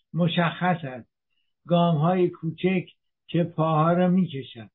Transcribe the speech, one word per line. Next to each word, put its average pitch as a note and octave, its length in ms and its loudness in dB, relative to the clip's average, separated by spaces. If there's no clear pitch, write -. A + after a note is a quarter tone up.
مشخص E3+ 720 -2
است. B2+ 260 -12
گام‌های E3+ 600 2
کوچک F3 600 -4
که E3+ 160 0
پاها D#3+ 500 0
را F3+ 140 2
می‌کشند. C3+ 680 -2